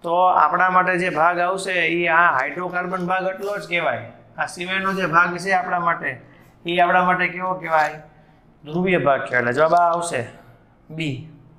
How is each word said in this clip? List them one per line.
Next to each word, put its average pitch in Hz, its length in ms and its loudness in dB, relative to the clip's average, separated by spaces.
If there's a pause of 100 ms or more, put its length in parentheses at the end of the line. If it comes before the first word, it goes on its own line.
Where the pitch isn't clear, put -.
તો 170 140 -2
આપણા 175 540 4
માટે 185 280 2
જે 185 120 -2
ભાગ 170 300 2
આવશે 185 320 -2
એ 170 360 0
આ 165 240 4
હાઇડ્રોકાર્બન 180 760 -4
ભાગ 185 220 -2
એટલો 196 300 -6
જ 165 120 -12
કહેવાય. 143 420 -2 (260)
આ 156 80 -4
સિવાયનો 190 480 -4
જે 185 140 -2
ભાગ 175 300 2
છે 190 140 -4
આપણા 180 280 0
માટે, 165 420 -4 (440)
એ 175 140 -2
આપણા 180 260 4
માટે 180 220 0
કેવો 180 260 -6
કહેવાય? 160 480 -2 (600)
ધ્રુવીય 175 340 0
ભાગ 139 220 2
કહેવાય. 123 200 -2
એટલે 120 140 0
જવાબ 160 200 4
આ 170 180 4
આવશે, 165 340 -2 (640)
બી. 156 400 -8 (300)